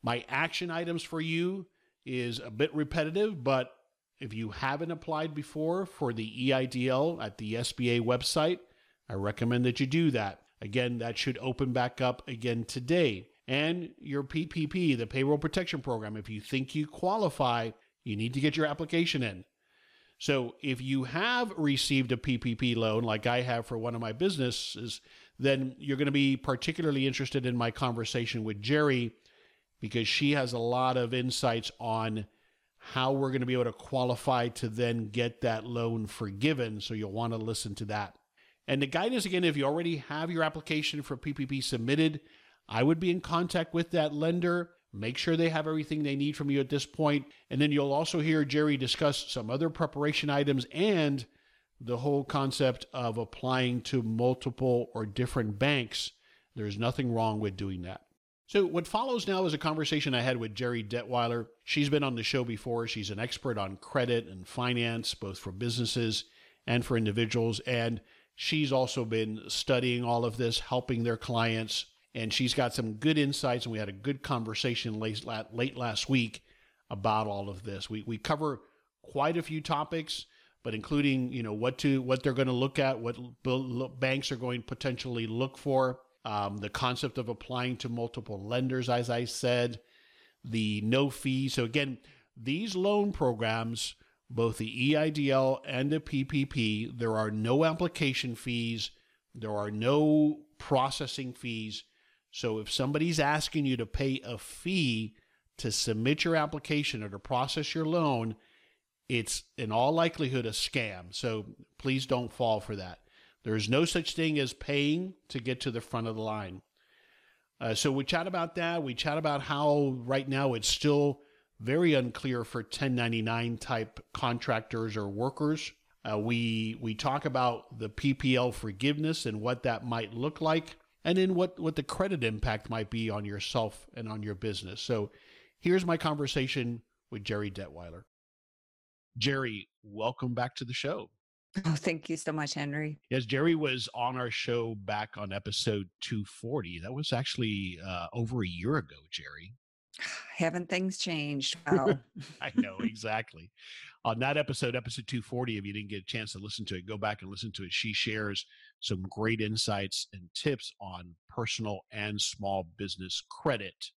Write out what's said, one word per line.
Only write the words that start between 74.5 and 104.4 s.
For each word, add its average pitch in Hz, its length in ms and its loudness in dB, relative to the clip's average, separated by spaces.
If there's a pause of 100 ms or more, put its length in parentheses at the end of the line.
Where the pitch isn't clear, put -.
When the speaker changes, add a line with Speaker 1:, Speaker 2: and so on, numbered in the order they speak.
Speaker 1:
late, 110 280 -4
la-, 113 260 -6
late 135 240 -2
last 120 320 -2
week 120 340 2 (460)
about 107 380 2
all 101 240 -2
of 95 140 -10
this. 98 260 -8
We, 110 160 -6
we 113 100 -4
cover 147 460 -2 (400)
quite 151 340 2
a 170 60 0
few 156 180 -4
topics, 156 640 -2 (380)
but 113 120 -4
including, 131 580 2
you 123 100 -4
know, 107 100 -4
what 123 260 0
to, 135 220 4
what 131 220 0
they're 139 100 2
gonna 131 200 2
look 131 260 2
at, 135 220 2
what 117 180 -4
l-, 123 160 -14 (120)
l-, 127 420 0
banks 135 440 0
are 131 40 -2
going 123 260 -2
to - 40 -14
potentially 123 600 -4
look 123 320 -2
for, 131 420 2 (240)
um, 104 320 -2
the 101 120 -6
concept 127 500 -2
of 117 100 -4
applying 123 480 -4
to 123 120 -6
multiple 117 560 -6
lenders, 127 440 0
as 120 200 2
I 120 180 0
said, 123 520 0 (640)
the 107 400 0
no 131 260 4
fee. 131 400 0
So 127 160 0
again, 131 340 0 (380)
these 160 380 -4
loan 202 380 4
programs, 113 840 0 (340)
both 117 300 2
the 113 320 0
E 151 60 6
I 156 140 4
D 147 200 2
L 135 340 4
and 135 240 0
the 156 120 2
P 135 240 -2
P 139 200 0
P, 113 480 0
there 117 240 -2
are 107 140 2
no 117 340 4
application 156 680 0
fees. 117 560 -4 (460)
There 110 200 -4
are 104 140 -2
no 151 720 6 (180)
processing 135 720 0
fees. 110 520 -6 (480)
So 110 260 -2
if 107 140 -6
somebody's 151 480 2
asking 147 460 2
you 127 100 2
to 113 100 -2
pay 135 380 -2
a 120 120 -8
fee 123 800 0 (440)